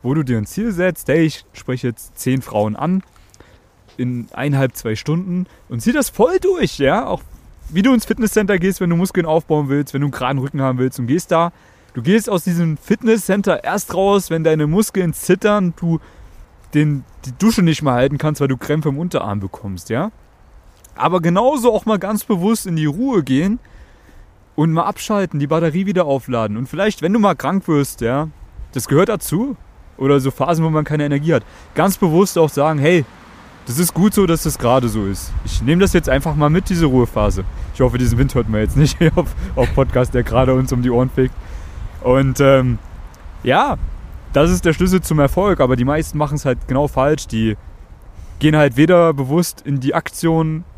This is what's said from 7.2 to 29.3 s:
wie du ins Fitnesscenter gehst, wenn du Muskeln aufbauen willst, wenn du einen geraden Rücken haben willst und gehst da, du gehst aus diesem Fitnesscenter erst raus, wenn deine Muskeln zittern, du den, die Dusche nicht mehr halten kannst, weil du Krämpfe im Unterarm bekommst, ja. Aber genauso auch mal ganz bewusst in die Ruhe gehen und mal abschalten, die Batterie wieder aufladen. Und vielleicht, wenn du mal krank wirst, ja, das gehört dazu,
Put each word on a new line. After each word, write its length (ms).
wie 140
du 100
ins 140
Fitnesscenter 520
gehst, 220
wenn 100
du 60
Muskeln 300
aufbauen 420
willst, 240
wenn 80
du 60
einen 60
geraden 260
Rücken 240
haben 160
willst 200
und 80
gehst 260
da, 200
du 100
gehst 280
aus 140
diesem 340
Fitnesscenter 840
erst 320
raus, 360
wenn 120
deine 240
Muskeln 460
zittern, 640
du 240
den, 320
die 120
Dusche 240
nicht 200
mehr 100
halten 240
kannst, 240
weil 80
du 80
Krämpfe 320
im 100
Unterarm 420
bekommst, 500
ja. 200
Aber 220
genauso 540
auch 100
mal 140
ganz 260
bewusst 420
in 80
die 120
Ruhe 360
gehen 360
und 180
mal 120
abschalten, 540
die 80
Batterie 380
wieder 220
aufladen. 500
Und 140
vielleicht, 320
wenn 100
du 60
mal 160
krank 340
wirst, 320
ja, 280
das 160
gehört 220
dazu, 460